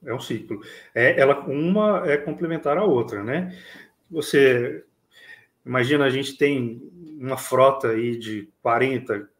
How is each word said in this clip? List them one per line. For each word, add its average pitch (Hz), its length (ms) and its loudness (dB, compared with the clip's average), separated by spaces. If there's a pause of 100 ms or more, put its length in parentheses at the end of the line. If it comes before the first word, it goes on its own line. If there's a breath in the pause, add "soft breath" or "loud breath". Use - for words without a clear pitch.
é 117 80 -8
um 127 60 -6
ciclo. 110 420 -10 (340 loud breath)
É, 135 240 4
ela, 139 260 4
uma 185 640 0
é 147 80 4
complementar 156 600 -2
à 196 60 0
outra, 113 400 0
né? 170 320 -6 (540 loud breath)
Você, 135 760 2 (840 soft breath)
imagina, 127 400 0
a 131 40 2
gente 135 280 -4
tem 127 520 -2 (300)
uma 131 180 -6
frota 131 520 2
aí 117 280 -2
de 107 300 -10 (140)
quarenta, 123 640 -2 (120)